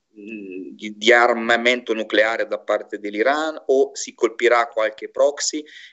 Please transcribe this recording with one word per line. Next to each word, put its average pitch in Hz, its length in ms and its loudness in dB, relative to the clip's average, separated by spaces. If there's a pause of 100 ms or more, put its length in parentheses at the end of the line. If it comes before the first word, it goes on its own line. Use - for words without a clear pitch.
(760)
di, 107 220 -12
di 110 160 4
armamento 120 800 2
nucleare 110 540 0
da 104 100 -4
parte 107 400 -4
dell'Iran 135 680 -2
o 139 280 2
si - 200 -12
colpirà 117 520 2
qualche 110 440 -4
proxy, 147 540 0 (280)